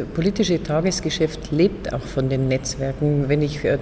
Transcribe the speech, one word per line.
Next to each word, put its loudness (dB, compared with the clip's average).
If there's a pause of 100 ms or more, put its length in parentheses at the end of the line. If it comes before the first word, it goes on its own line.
(160)
politische 2
Tagesgeschäft -2
lebt 2
auch -4
von -2
den 2
Netzwerken. 0
Wenn 2
ich, -2
äh, 2